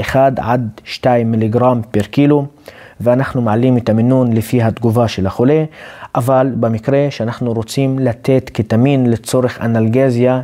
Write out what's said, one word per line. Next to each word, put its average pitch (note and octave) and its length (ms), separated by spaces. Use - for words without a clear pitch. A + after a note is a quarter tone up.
אחד C3 360
עד A#2+ 320
שתיים A#2+ 460
מיליגרם A#2 500
פר G#2 120
קילו, C#3+ 440
ואנחנו B2 420
מעלים A#2+ 340
את A#2 120
המינון A#2+ 440
לפי A2+ 300
התגובה A2+ 460
של F#2+ 180
החולה. C#3 380
אבל C3 460
במקרה A#2+ 500
שאנחנו A#2 420
רוצים C3 460
לתת B2+ 540
קטמין B2 580
לצורך B2 500
אנלגזיה, A#2+ 840